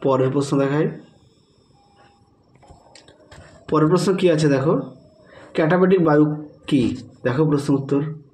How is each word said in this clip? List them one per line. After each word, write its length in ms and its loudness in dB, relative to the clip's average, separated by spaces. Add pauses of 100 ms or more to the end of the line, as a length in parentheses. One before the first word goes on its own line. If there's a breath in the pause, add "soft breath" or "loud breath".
পরের 280 0
প্রশ্ন 280 -4
দেখাই। 280 -2 (2750 loud breath)
পরের 200 2
প্রশ্ন 280 2
কি 140 0
আছে 180 2
দেখো, 260 0 (800 loud breath)
ক্যাটাবেটিক 500 2
বায়ু 200 4 (420)
কি? 160 0 (420)
দেখো 260 0
প্রশ্ন 240 -4
উত্তর। 260 -2 (340)